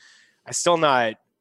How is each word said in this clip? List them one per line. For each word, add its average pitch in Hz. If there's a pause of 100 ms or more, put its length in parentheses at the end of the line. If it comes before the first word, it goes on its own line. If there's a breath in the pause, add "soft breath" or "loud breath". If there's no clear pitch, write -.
(440 soft breath)
I'm 120
still 175
not 127 (260)